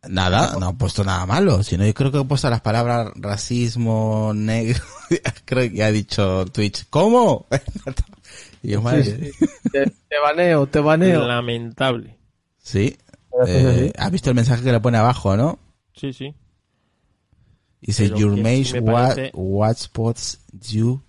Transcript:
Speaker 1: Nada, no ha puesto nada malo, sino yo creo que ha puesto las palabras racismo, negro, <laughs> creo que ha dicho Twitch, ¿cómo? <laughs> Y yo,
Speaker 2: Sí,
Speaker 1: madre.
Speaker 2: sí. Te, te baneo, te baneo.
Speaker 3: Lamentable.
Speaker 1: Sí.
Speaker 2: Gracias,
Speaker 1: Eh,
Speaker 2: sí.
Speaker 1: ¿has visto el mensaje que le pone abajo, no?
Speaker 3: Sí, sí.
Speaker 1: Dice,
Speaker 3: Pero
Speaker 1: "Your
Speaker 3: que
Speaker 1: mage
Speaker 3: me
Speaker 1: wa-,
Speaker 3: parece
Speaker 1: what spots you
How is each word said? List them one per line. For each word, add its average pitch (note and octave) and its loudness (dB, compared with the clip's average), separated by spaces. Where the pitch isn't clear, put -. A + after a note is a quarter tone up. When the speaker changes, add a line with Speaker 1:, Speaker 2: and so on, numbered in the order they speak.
Speaker 1:
Nada, F#2+ 0
no F#2 -2
ha F#2+ -4
puesto G2 -2
nada F#2 -2
malo, A#2 2
sino F#2+ -2
yo G#2+ 4
creo C3+ 0
que C#3+ -2
ha C#3 0
puesto C#3 -2
las A#2 0
palabras A#2 -2
racismo, A2 -2
negro, A2 -2
<laughs> - -4
creo B2 -2
que G2+ -2
ha A2 2
dicho F#2+ -2
Twitch, G#2 -4
¿cómo? G#3+ 2
<laughs> - 0
Y G#2 -4
yo, G#2 0
Speaker 2:
Sí, A2 -2
Speaker 1:
madre. C3+ 2
Speaker 2:
sí. A2 -6
Te, C#3 0
te - -6
baneo, D#3 4
te D3+ 2
baneo. D#3+ 4
Speaker 3:
Lamentable. A#2+ -4
Speaker 1:
Sí. - 0
Speaker 2:
Gracias, B2 2
Speaker 1:
Eh, A#2+ 4
Speaker 2:
sí. - -2
Speaker 1:
¿has - -4
visto F3 -2
el B2 2
mensaje A#2+ 2
que B2+ 0
le A2+ 4
pone A#2 2
abajo, A2 2
no? C3 0
Speaker 3:
Sí, C#3 -8
sí. C3+ -14
Speaker 1:
Dice, G#2 -2
Speaker 3:
Pero G#2+ 0
Speaker 1:
"Your G#2 2
Speaker 3:
que G2+ 0
Speaker 1:
mage B2+ 0
Speaker 3:
me A2+ 0
Speaker 1:
wa-, A#2+ 2
Speaker 3:
parece C3+ -4
Speaker 1:
what G2+ 0
spots - -6
you A#2 -2